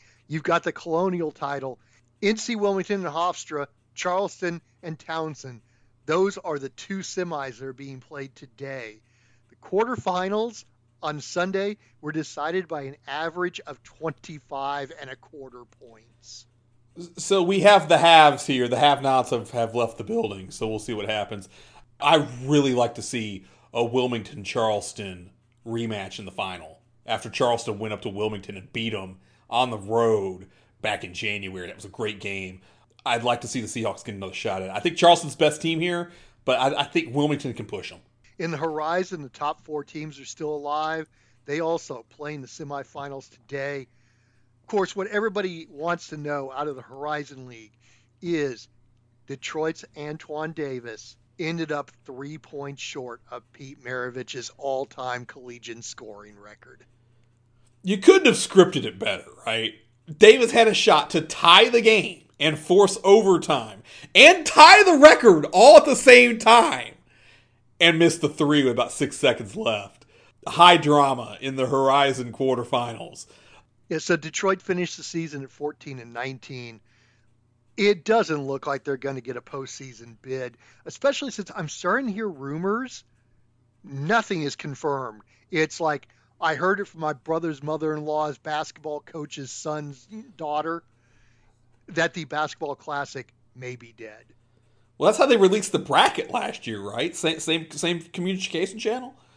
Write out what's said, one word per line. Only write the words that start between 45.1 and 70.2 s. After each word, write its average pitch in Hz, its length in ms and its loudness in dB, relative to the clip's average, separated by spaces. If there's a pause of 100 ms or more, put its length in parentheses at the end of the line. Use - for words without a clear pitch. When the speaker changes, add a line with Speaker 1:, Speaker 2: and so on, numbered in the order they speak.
Speaker 1:
wants 165 380 -6
to 156 100 -14
know 143 340 -8
out 143 160 -6
of 139 80 -10
the 123 60 -18
Horizon 139 640 -10
League 113 260 -20 (480)
is 151 480 -4 (580)
Detroit's 156 580 -8 (120)
Antoine 156 560 -10
Davis 127 640 -12 (220)
ended 160 340 -6
up 143 180 -8 (140)
three 143 320 -16
points 143 460 -14
short 123 480 -12
of 123 240 -16
Pete 139 280 -20
Maravich's 127 760 -10
all-time 131 680 -8
collegiate 120 600 -18
scoring 104 540 -18
record. 107 460 -20 (1000)
Speaker 2:
You 190 140 0
couldn't 370 300 8
have 220 80 8
scripted 185 500 4
it 101 140 -8
better, 98 260 -4 (220)
right? 113 280 -4 (440)
Davis 233 320 8
had 226 180 6
a 202 60 0
shot 156 360 4
to 160 120 0
tie 185 480 6
the 240 100 4
game 208 460 2 (120)
and 151 200 0
force 190 460 4
overtime 180 800 4 (320)
and 311 320 10
tie 370 360 10
the 359 160 6
record 240 540 10
all 254 240 12
at - 80 12
the 277 120 2
same 247 420 8
time 180 560 4 (840)
and 170 200 4
missed 170 220 4
the 147 80 0
three 147 340 2
with 127 100 2
about 120 200 -2
six - 240 -4
seconds 120 400 -2
left. 107 500 -6 (400)